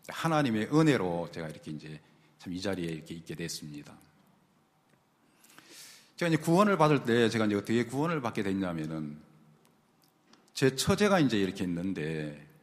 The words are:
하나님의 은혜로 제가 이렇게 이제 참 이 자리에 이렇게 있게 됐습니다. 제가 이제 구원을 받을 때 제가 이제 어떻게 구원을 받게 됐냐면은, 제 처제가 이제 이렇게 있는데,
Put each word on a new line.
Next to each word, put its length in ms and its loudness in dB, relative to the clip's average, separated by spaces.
하나님의 680 0
은혜로 580 2
제가 160 -8
이렇게 220 -14
이제 300 -12
참 120 -10
이 80 -6
자리에 320 -4
이렇게 220 -12
있게 220 -12
됐습니다. 580 -12
제가 140 -2
이제 80 4
구원을 400 4
받을 260 4
때 260 4
제가 160 0
이제 100 2
어떻게 300 0
구원을 360 -2
받게 220 -4
됐냐면은, 720 -4
제 220 2
처제가 440 4
이제 180 4
이렇게 260 0
있는데, 840 -6